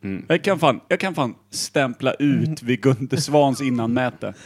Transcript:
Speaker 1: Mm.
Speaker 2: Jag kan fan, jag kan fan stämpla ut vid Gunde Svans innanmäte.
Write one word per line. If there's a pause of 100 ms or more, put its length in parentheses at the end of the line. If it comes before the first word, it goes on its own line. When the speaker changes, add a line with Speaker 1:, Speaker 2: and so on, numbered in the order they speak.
Speaker 1:
Mm.
Speaker 2:
Jag
kan
fan,
jag
kan
fan (140)
stämpla
ut
vid
Gunde
Svans
innanmäte. (120)